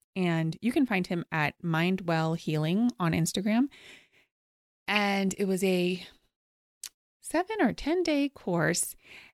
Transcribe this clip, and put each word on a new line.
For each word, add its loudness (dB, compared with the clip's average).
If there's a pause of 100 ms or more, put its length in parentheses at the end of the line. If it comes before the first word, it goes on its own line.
(160)
And 0
you 0
can 2
find 0
him -4
at 0
Mind 0
Well 0
Healing 0
on 0
Instagram. 0 (1160)
And 2
it 0
was 0
a 2 (1160)
seven -2
or 2
ten 0
day 0
course, -2 (380)